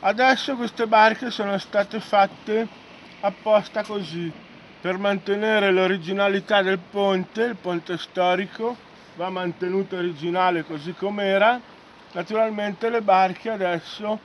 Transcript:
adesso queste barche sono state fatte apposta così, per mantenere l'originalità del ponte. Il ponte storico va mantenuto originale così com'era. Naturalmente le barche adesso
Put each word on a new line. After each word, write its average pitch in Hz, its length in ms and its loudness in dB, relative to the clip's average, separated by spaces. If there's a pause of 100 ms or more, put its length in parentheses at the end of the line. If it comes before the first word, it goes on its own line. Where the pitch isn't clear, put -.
adesso 254 540 2
queste 233 320 -4
barche 220 440 4
sono 202 260 -4
state 202 420 -2
fatte 208 680 0 (540)
apposta 208 640 0
così, 170 480 -8 (500)
per 185 160 -2
mantenere 202 760 2
l'originalità 196 880 2
del 190 180 0
ponte. 196 640 -2
Il 240 120 -2
ponte 175 420 -6
storico 185 800 -2 (400)
va 175 140 -6
mantenuto 185 680 -4
originale 175 720 0
così 156 280 -10
com'era. 202 680 2 (520)
Naturalmente 208 760 -2
le 233 120 -2
barche 190 480 2
adesso 208 760 -4